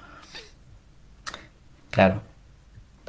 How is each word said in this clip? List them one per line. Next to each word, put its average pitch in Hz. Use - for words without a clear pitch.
Claro, 95